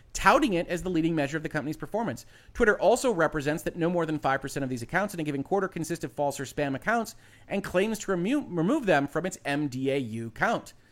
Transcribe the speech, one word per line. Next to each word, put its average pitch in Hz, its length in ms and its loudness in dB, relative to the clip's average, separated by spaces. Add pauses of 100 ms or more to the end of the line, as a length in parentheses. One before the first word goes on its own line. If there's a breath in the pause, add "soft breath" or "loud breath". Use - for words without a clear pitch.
(140 soft breath)
touting 220 400 6
it 170 140 0
as 165 140 -4
the 180 60 -4
leading 165 260 2
measure 147 220 0
of 151 60 -6
the 151 80 -6
company's 147 260 -4
performance. 185 480 -4 (300 soft breath)
Twitter 208 260 4
also 233 320 4
represents 156 520 2
that 156 120 -4
no 165 140 2
more 170 160 2
than 156 120 0
five 135 220 0
percent 139 240 -4
of 127 60 -2
these 123 100 -4
accounts 185 320 -2
in 170 80 -6
a 156 40 -2
given 139 180 -2
quarter 190 260 0
consist 165 340 -6
of 143 100 -6
false 143 280 -2
or 135 40 -6
spam 139 300 -2
accounts 220 400 -2 (340 soft breath)
and 196 140 -2
claims 202 360 0
to - 140 -4
remo-, 214 360 0
remove 190 380 0
them 143 200 4
from 160 200 -2
its 185 180 -8
M 143 240 -2
D 131 220 -2
A 139 80 2
U 117 320 -6
count. 190 420 -2 (200 soft breath)